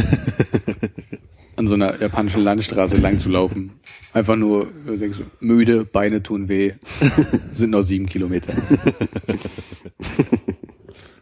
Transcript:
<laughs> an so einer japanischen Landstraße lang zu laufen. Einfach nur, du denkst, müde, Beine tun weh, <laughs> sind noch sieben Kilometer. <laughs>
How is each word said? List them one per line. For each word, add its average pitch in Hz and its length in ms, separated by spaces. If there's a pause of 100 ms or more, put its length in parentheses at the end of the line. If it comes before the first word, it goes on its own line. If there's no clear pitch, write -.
(760)
<laughs> - 800
an 113 100
so 104 80
einer 98 260
japanischen 104 420
Landstraße 101 560
lang 95 200
zu 92 120
laufen. 95 420 (400)
Einfach 110 240
nur, 104 320 (180)
du 110 100
denkst, 101 220 (220)
müde, 117 440
Beine 104 380
tun 98 260
weh, 98 260 (380)
<laughs> - 400
sind 110 180
noch 104 120
sieben 95 240
Kilometer. 90 520
<laughs> - 40 (2500)